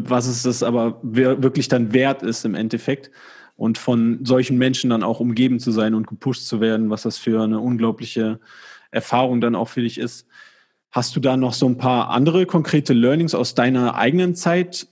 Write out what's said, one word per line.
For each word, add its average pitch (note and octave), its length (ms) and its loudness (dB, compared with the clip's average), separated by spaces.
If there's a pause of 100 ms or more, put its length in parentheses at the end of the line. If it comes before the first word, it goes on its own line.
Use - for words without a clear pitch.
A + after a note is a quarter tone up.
was B2 180 2
es B2 160 -4
das B2 200 -2
aber A#2 400 0
wir-, B2+ 400 2
wirklich C3 260 0
dann A#2 240 0
wert C3 300 2
ist A2+ 220 -4
im G#2+ 100 -2
Endeffekt. A2+ 560 -4 (460)
Und A2 220 -2
von A#2 460 0
solchen B2+ 340 2
Menschen B2+ 320 0
dann A2+ 120 0
auch A2+ 160 -2
umgeben B2 400 2
zu A#2+ 140 -2
sein A2 220 2
und A2 120 -2
gepusht - 360 -6
zu A2 180 -4
werden, A2 300 2
was G#2+ 120 -4
das A2 160 -4
für A2 240 0
eine G#2+ 160 0
unglaubliche A2+ 800 -2 (520)
Erfahrung B2 500 0
dann A#2 160 2
auch A2+ 120 -2
für - 140 -4
dich A#2 160 -4
ist. A#2+ 300 -10 (600)
Hast - 260 -4
du C#3 40 -2
da C3 160 2
noch B2+ 160 0
so C3 140 0
ein B2 100 2
paar B2 340 0
andere D#3+ 360 2
konkrete D3+ 480 2
Learnings C#3+ 400 2
aus - 200 -2
deiner B2 420 2
eigenen F3 380 2
Zeit, F3 580 -2